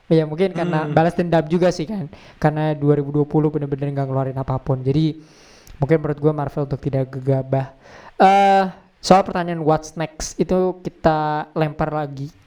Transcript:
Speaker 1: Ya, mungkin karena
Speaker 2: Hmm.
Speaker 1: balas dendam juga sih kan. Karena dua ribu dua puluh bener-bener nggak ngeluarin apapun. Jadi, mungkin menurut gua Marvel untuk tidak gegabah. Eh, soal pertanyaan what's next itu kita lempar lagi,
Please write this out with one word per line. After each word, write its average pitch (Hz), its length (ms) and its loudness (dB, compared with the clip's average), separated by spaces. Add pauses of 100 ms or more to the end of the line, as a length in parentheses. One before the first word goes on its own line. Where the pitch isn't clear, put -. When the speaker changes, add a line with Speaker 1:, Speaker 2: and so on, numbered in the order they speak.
Speaker 1:
Ya, 160 160 2
mungkin 170 320 -2
karena 165 320 -2
Speaker 2:
Hmm. 147 80 -2
Speaker 1:
balas 165 240 2
dendam 170 320 0
juga 180 180 2
sih 170 140 -4
kan. 175 240 -8 (320)
Karena 156 320 0
dua 143 240 2
ribu 143 160 -2
dua 147 160 0
puluh 151 240 0
bener-bener 143 400 -4
nggak 139 160 -4
ngeluarin 131 320 -4
apapun. 131 400 -4
Jadi, 151 400 0 (580)
mungkin 151 220 2
menurut 147 240 -4
gua 151 100 2
Marvel 147 300 -4
untuk 135 180 -6
tidak 131 300 -2
gegabah. 131 640 -2 (420)
Eh, 196 480 6 (320)
soal 190 240 6
pertanyaan 170 400 -4
what's 156 320 0
next - 480 -8
itu 185 400 0
kita 151 720 -2
lempar 151 400 -2
lagi, 143 400 -8 (140)